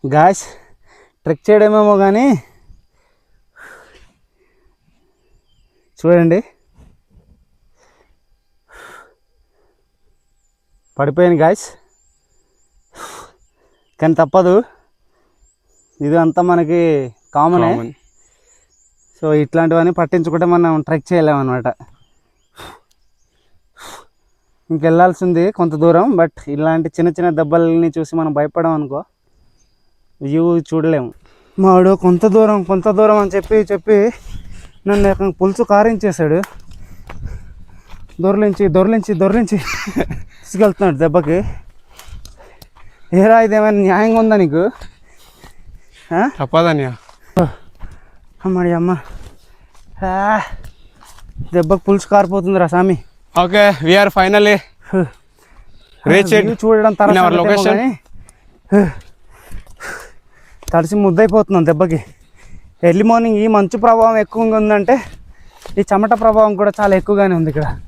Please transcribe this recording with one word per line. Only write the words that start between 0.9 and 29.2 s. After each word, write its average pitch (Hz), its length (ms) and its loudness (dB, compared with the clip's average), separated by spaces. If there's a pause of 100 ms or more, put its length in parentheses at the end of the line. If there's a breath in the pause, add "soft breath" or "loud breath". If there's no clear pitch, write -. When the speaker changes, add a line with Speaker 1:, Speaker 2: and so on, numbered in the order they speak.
Speaker 1:
ట్రెక్ 160 260 -4
చేయడమేమో 208 480 4
కానీ 202 460 0 (3500 loud breath)
చూడండి, 170 440 2 (4000 loud breath)
పడిపోయాను 165 360 0
గాయ్స్, 160 360 -2 (2250 loud breath)
కానీ 160 120 0
తప్పదు, 180 500 2 (1400 soft breath)
ఇది 147 160 0
అంతా 165 240 0
మనకి 165 720 0 (200)
కామనే. 160 400 0
Speaker 2:
కామన్. 117 200 -8 (1200)
Speaker 1:
So 156 160 -2
ఇట్లాంటివన్నీ 165 580 0
పట్టించుకుంటే 170 540 -2
మనం 170 360 2
ట్రెక్ 156 320 -6
చేయలేమన్నమాట. 135 600 -2 (3000 loud breath)
ఇంకెళ్ళాల్సింది 170 800 0
కొంత 170 200 -4
దూరం, 165 400 2
but 170 200 0 (160)
ఇలాంటి 156 420 -2
చిన్న 170 200 -2
చిన్న 175 200 -2
దెబ్బలని 165 680 0
చూసి 160 160 -8
మనం 156 180 -2
భయపడాం 151 380 -2
అనుకో, 151 320 -6 (1160)